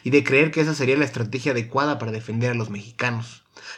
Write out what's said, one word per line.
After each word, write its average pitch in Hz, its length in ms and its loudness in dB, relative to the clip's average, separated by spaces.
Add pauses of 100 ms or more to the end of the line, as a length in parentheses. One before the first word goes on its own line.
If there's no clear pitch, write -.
y 127 60 -2
de 139 160 6
creer 147 260 4
que 160 80 0
esa 156 140 2
sería 139 240 2
la 147 80 4
estrategia 123 480 -2
adecuada 131 460 -2
para 113 120 -6
defender 113 400 -2
a 120 40 -2
los 113 140 -4
mexicanos, 113 760 -6 (320)